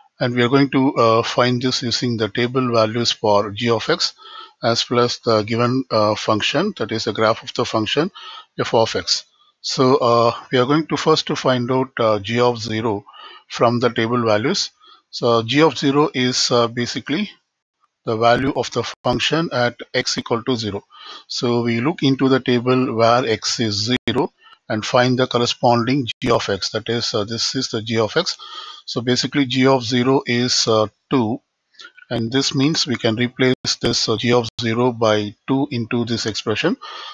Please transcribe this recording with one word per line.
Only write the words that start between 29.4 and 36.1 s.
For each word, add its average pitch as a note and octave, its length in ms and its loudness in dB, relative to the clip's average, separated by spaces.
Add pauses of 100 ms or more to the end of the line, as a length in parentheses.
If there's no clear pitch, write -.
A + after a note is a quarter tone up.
g B2+ 200 2
of C3+ 180 4
zero B2+ 420 2
is, A#2+ 400 0
uh, A2 200 4 (240)
two, B2 300 0 (720)
and A#2 220 -4
this C3+ 220 0
means C#3+ 320 0
we A#2+ 100 -2
can A2 200 -2
replace B2 380 0 (280)
this, - 260 -2
uh, A2+ 80 0
g A#2+ 160 0
of A#2+ 160 2 (120)
zero A#2+ 320 0
by G#2+ 420 0 (120)
two C3+ 240 0
into A#2+ 340 -4
this A#2 220 -4